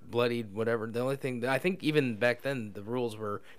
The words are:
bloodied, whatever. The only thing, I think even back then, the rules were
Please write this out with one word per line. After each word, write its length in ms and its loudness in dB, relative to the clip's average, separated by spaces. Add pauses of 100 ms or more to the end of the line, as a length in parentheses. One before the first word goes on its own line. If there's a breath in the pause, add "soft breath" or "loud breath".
bloodied, 520 0
whatever. 320 0
The 140 -2
only 160 0
thing, 280 -4
I 140 2
think 260 0
even 320 4
back 240 4
then, 320 -4
the 100 -10
rules 360 -2
were 240 -4 (160 loud breath)